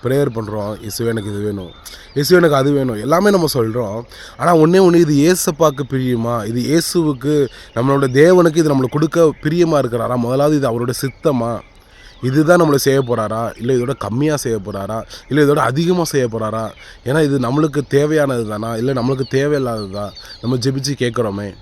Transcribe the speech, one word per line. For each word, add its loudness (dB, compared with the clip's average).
ப்ரேயர் 0
பண்றோம், -6
"இயேசுவே -6
எனக்கு -4
இது -6
வேணும், -6
இயேசுவே 0
எனக்கு 6
அது 2
வேணும்," 0
எல்லாமே 2
நம்ம 2
சொல்றோம். -2
ஆனா 2
ஒண்ணே 6
ஒண்ணு, 6
இது 4
ஏசப்பாக்கு 2
பிரியுமா? -2
இது -4
இயேசுவுக்கு, 0
நம்மளோட 2
தேவனுக்கு 6
இது 2
நம்மளுக்கு 0
கொடுக்க 2
பிரியமா 2
இருக்கிறாரா? -2
முதலாவது 2
இது 0
அவரோட -2
சித்தமா? -2
இதுதான் 2
நம்மளை 2
செய்ய 2
போறாரா? -4
இல்ல -4
இதோட -2
கம்மியா -4
செய்ய -4
போறாரா? -8
இல்ல 2
இதோட 2
அதிகமா 0
செய்ய -2
போறாரா? -6
ஏன்னா 0
இது 2
நம்மளுக்கு 0
தேவையானது 0
தானா? -6
இல்ல -2
நம்மளுக்கு -2
தேவையில்லாததா? -2
நம்ம -2
ஜெபிச்சு -2
கேட்குறோமே. -4